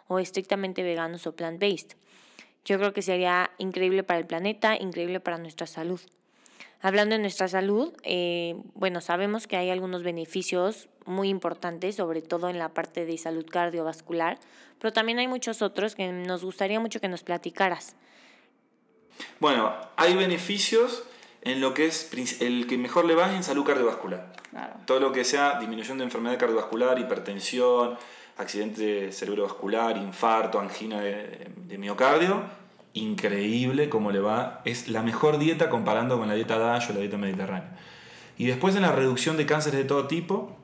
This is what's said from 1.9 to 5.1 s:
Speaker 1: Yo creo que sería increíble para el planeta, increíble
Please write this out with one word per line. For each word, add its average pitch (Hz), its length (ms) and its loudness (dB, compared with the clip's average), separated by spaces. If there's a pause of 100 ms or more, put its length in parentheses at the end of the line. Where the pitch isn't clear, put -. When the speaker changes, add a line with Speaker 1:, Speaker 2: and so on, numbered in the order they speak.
Speaker 1:
Yo 196 140 2
creo 202 140 2
que 202 100 -2
sería 180 560 2
increíble 185 440 2
para 180 160 2
el 165 80 -4
planeta, 208 500 2
increíble 180 440 -4